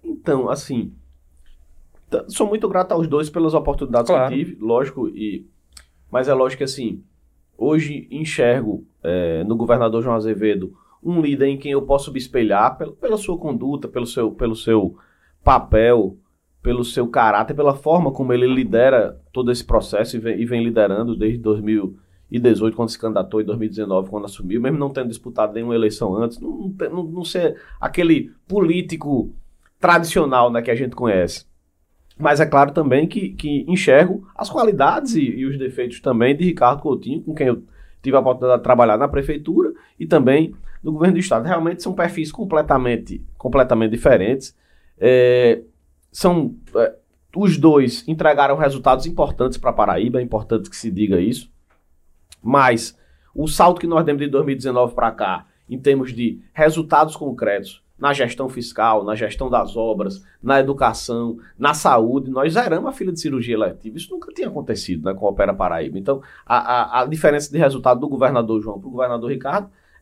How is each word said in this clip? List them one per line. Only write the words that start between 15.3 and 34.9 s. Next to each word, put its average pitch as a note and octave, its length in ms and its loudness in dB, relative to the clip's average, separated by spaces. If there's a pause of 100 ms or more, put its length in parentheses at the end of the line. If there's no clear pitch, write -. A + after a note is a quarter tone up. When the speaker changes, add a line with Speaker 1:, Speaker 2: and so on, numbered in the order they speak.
Speaker 1:
papel, A2+ 760 4 (460)
pelo A#2+ 220 -2
seu A#2+ 240 -2
caráter, A2+ 460 2
pela C#3+ 200 2
forma D3+ 380 0
como B2+ 200 -2
ele B2 140 2
lidera B2 760 2 (120)
todo A#2+ 180 -2
esse A#2+ 140 -2
processo A2+ 520 0
e A2 40 -6
vem, A2 200 -4
e A2+ 40 -2
vem A#2+ 180 -2
liderando A2 540 0
desde A2 200 -2
dois G#2+ 240 0
mil G#2 380 -2 (320)
e A#2+ 80 -4
dezoito, A2 380 2
quando A#2 120 -2
se - 120 -12
candidatou, G#2+ 400 -2
em G#2+ 40 -2
dois G#2 140 -6
mil A2 80 -4
e - 20 -2
dezenove, G2 400 -4
quando G#2 180 -10
assumiu, G2+ 340 -6
mesmo C#3 180 -2
não C#3 100 -2
tendo C3 200 -6
disputado A2+ 440 -4
nenhuma A#2 220 -6
eleição G#2+ 400 0
antes, A#2 240 -4
não, - 120 -10
não F#3+ 200 -8
te-, F3 180 -6
não, F3 140 -6
não E3 220 -10
ser E3+ 360 -2 (200)
aquele E3 500 0 (160)
político E3 880 -2 (460)
tradicional, D#3+ 720 4
né, A#2 100 0
que B2 80 -2
a A#2 60 2
gente B2 180 -4
conhece. F#2+ 520 0 (720)
Mas D3 220 2
é D3+ 80 4
claro C#3+ 240 4
também C#3+ 380 2
que, G3 220 -6
que D3 360 -4
enxergo F3 680 4
as - 160 -8
qualidades A3+ 680 2